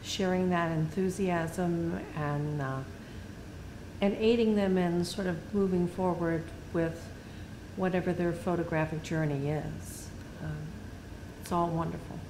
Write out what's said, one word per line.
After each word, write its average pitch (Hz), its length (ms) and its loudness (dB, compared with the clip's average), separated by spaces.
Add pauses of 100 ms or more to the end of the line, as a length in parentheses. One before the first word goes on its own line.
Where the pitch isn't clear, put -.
sharing 185 460 2
that 170 200 4
enthusiasm 170 1300 2 (180)
and, 147 460 0
uh, 135 160 -2 (1200)
and 202 200 2
aiding 220 340 6
them 196 240 4
in 175 260 4
sort 185 220 -2
of 165 260 -2
moving 180 360 4
forward 170 560 0 (280)
with 165 340 0 (720)
whatever 180 380 2
their 170 180 2
photographic 160 680 0
journey 147 480 0
is. - 580 -4 (340)
Um, 156 140 -6 (840)
it's - 100 -4
all 170 160 4
wonderful. 165 500 -2 (120)